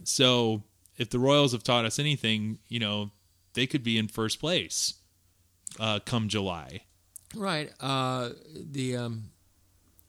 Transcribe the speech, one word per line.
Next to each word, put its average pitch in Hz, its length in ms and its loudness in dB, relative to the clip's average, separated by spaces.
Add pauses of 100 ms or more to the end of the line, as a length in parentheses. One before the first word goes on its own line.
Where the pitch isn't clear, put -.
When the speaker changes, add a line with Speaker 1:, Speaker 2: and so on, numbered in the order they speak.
Speaker 1:
So 120 580 4 (340)
if 120 140 -4
the 127 80 0
Royals 139 340 6
have 117 100 -2
taught 120 220 2
us 113 140 -2
anything, 110 600 0 (100)
you 120 100 -6
know, 104 320 -2 (440)
they 127 120 0
could 135 160 -2
be 113 160 2
in 107 100 0
first 110 320 -4
place, 151 540 -2 (840)
uh, 107 260 0
come 113 240 0
July. 92 540 -4 (520)
Speaker 2:
Right. 180 360 -4 (100)
Uh, 131 500 -2 (240)
the, 131 420 -4
um, 117 340 -6 (800)